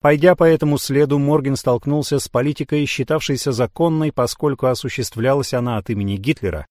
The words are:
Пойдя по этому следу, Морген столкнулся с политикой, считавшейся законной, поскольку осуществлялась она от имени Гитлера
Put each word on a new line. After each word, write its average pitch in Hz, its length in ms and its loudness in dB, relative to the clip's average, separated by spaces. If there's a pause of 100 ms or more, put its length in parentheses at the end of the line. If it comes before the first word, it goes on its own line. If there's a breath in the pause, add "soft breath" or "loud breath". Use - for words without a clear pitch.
Пойдя 151 340 6
по 175 80 2
этому 156 340 4
следу, 139 400 0
Морген 143 380 2
столкнулся 139 640 -2
с - 80 -8
политикой, 147 580 -2
считавшейся 139 680 -2
законной, 156 600 0
поскольку 131 560 -2
осуществлялась 127 880 -2
она 123 220 -2
от 98 120 -8
имени 101 260 -2
Гитлера 95 560 -4